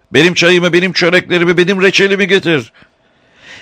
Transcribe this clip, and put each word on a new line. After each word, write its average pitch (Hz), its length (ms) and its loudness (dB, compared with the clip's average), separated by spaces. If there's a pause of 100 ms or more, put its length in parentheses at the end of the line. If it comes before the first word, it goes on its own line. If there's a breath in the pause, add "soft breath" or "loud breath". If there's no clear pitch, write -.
(120)
benim 165 220 2
çayımı, 175 380 0
benim 175 200 0
çöreklerimi, 175 640 -2
benim 185 260 0
reçelimi 196 460 0
getir." 165 440 -2 (880 loud breath)